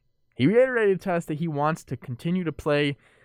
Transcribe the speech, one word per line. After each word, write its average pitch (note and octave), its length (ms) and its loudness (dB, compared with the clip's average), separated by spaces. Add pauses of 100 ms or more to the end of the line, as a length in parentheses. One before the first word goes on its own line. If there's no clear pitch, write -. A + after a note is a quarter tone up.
(360)
He B2+ 100 2
reiterated A3 560 4
to F#3+ 100 -2
us E3+ 120 0
that D3+ 140 -6
he E3 100 -4
wants D3+ 360 -2
to C3 120 -8
continue E3+ 480 -4
to D#3 80 -4
play. D3 440 0 (280)